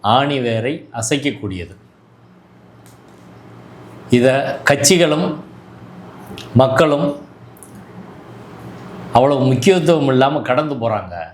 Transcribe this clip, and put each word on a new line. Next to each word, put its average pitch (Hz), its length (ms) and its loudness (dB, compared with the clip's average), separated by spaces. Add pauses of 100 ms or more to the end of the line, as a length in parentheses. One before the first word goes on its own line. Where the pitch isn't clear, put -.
ஆணிவேரை 127 880 -2
அசைக்கக்கூடியது. 113 840 -6 (2250)
இதை 123 220 4 (320)
கட்சிகளும் 156 720 2 (1160)
மக்களும் 139 640 2 (2000)
அவ்வளவு 131 320 2
முக்கியத்துவம் 151 640 2
இல்லாம 135 320 2
கடந்து 139 340 -2
போறாங்க. 107 400 -6 (200)